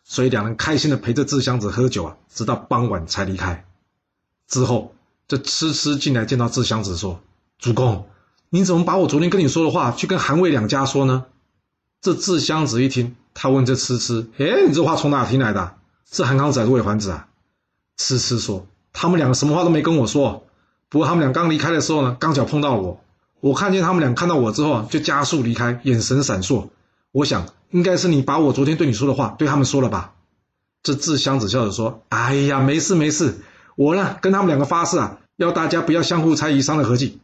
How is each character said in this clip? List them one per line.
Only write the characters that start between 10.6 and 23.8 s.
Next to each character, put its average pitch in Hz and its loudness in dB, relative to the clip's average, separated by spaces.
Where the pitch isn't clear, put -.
家 135 0
说 135 0
呢？” 131 0
这 185 2
智 175 0
箱 156 0
子 117 0
一 135 2
听， 123 -4
他 - -4
问 135 4
这 131 2
痴 127 -2
痴 113 -4
：“诶， 226 2
你 151 2
这 160 2
话 160 2
从 147 0
哪 135 2
听 120 2
来 110 2
的 98 -2
啊？ 85 -10
是 - -2
韩 135 2
康 143 2
子 139 0
还 110 2
是 117 2
魏 127 4
桓 104 0
子 98 -4
啊？” 80 -10
痴 - -2
痴 123 -2
说 98 -6
：“他 - -2
们 180 4
两 139 2
个 127 4
什 139 0
么 151 2
话 180 0
都 170 4
没 156 4
跟 165 2
我 127 2
说， 110 0
不 143 0
过 156 2
他 156 0
们 170 2
俩 131 0
刚 170 0
离 160 0
开 147 -2
的 156 0
时 - -2
候 151 0
呢， 123 -2
刚 156 0
巧 131 2
碰 147 -2
到 143 0
我， 92 -4
我 135 2
看 190 -2
见 190 2